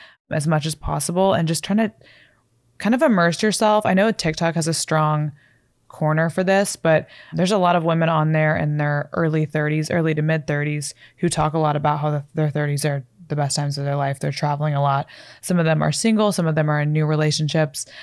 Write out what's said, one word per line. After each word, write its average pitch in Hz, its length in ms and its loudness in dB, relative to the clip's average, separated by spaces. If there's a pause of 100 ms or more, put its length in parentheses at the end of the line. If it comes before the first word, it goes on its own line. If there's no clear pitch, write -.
(300)
as 151 160 -2
much 156 200 0
as 156 80 -4
possible 175 600 0
and 165 140 0
just 160 160 -2
trying 202 140 0
to 220 140 0 (880)
kind 214 160 0
of 262 80 0
immerse 170 400 2
yourself. 214 440 2
I 190 80 2
know 208 180 4
TikTok 165 420 -2
has 160 140 0
a 160 60 0
strong 151 580 0 (560)
corner 160 420 0
for 185 120 -2
this, 190 340 2
but 160 300 2 (260)
there's 180 200 0
a 208 60 2
lot 175 180 4
of 165 80 0
women 165 240 2
on 156 240 2
there 156 240 2
in 151 200 -2
their 147 360 -2
early 156 320 0
thirties, 156 460 -2
early 160 240 0
to 156 80 -2
mid 156 240 -2
thirties, 147 480 -4 (240)
who 170 100 0
talk 156 260 0
a 165 40 0
lot 151 180 0
about 147 240 0
how 151 100 -2
the, 147 140 -4 (100)
their 156 160 0
thirties 147 340 -2
are 139 200 -2 (240)
the 147 80 -4
best 143 200 -2
times 143 220 -4
of 139 60 -6
their 143 120 -2
life. 139 220 -2
They're 143 140 -4
traveling 147 420 -2
a 143 80 0
lot. 139 240 0 (340)
Some 180 180 0
of 165 60 2
them 156 160 2
are 151 120 0
single, 214 400 2
some 170 140 0
of 156 80 0
them 151 140 0
are 151 140 0
in 151 100 0
new 156 140 2
relationships. 151 800 0 (160)